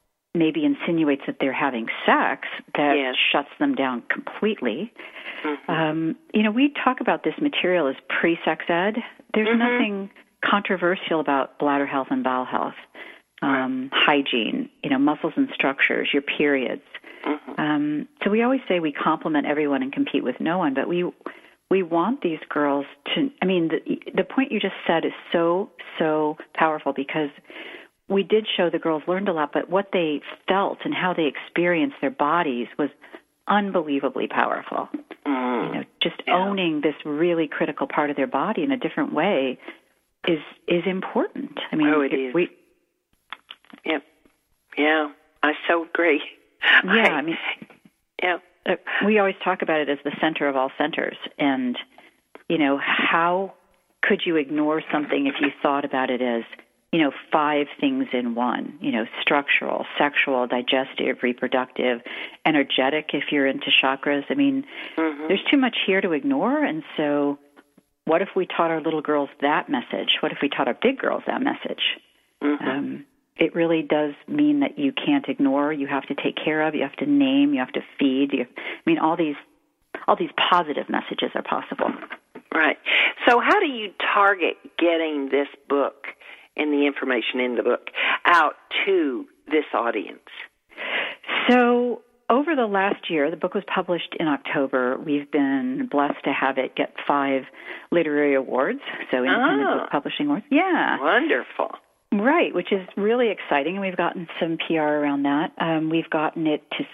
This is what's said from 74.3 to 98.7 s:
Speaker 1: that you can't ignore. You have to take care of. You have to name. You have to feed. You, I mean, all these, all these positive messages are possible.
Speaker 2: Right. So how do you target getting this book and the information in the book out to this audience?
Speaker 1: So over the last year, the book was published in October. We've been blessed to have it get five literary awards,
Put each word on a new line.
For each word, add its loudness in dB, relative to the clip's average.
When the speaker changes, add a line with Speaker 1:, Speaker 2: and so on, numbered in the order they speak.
Speaker 1:
that -2
you 0
can't 0
ignore. 2
You -4
have -2
to -6
take -4
care 0
of. -4
You -2
have -6
to -4
name. 4
You 0
have -4
to -2
feed. 2
You, -2
I -12
mean, 4
all 2
these, 0
all 4
these -4
positive 0
messages -4
are -4
possible. -4
Speaker 2:
Right. 2
So 6
how 4
do 2
you -6
target 4
getting 0
this 2
book 0
and -2
the 2
information -2
in 0
the 0
book 0
out 4
to 0
this 2
audience? -2
Speaker 1:
So 4
over 4
the 2
last 0
year, 2
the -6
book -4
was -2
published -2
in 0
October. 0
We've -2
been 0
blessed 0
to 0
have 0
it -4
get -2
five 2
literary 2
awards, 0